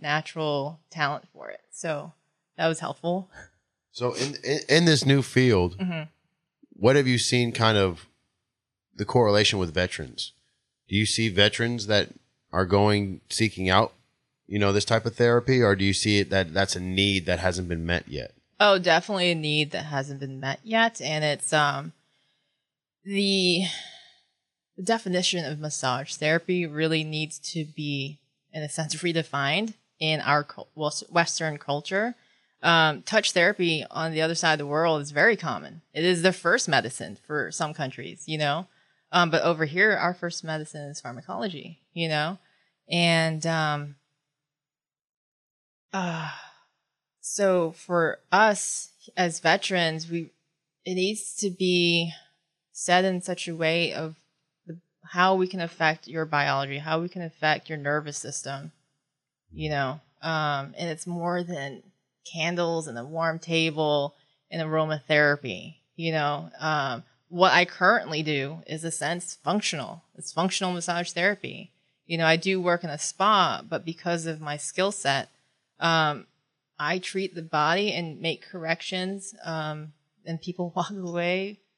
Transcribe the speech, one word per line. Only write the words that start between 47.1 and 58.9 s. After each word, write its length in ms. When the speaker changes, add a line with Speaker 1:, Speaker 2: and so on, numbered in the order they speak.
Speaker 1:
so 500
for 480
us 580
as 220
veterans, 680
we, 220
it 100
needs 420
to 120
be 640
said 340
in 160
such 260
a 80
way 380
of 220
the, 140
how 320
we 120
can 140
affect 460
your 180
biology, 520
how 220
we 100
can 120
affect 480
your 80
nervous 400
system, 540